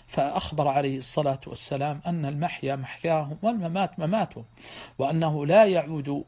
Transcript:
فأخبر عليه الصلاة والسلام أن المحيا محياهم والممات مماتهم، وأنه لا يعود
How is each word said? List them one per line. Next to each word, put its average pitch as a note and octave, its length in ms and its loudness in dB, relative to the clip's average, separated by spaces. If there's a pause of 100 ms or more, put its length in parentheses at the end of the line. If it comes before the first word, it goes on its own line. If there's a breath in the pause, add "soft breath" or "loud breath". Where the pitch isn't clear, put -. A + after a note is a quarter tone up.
فأخبر D3 600 0
عليه C#3 280 2
الصلاة C3+ 500 -2
والسلام C#3+ 600 -6
أن E3+ 200 -2
المحيا C#3+ 500 -2
محياهم D3+ 680 -2
والممات F#3+ 560 -2
مماتهم، E3+ 460 -2 (540 loud breath)
وأنه D3+ 480 0
لا G3 180 10
يعود D3 640 -2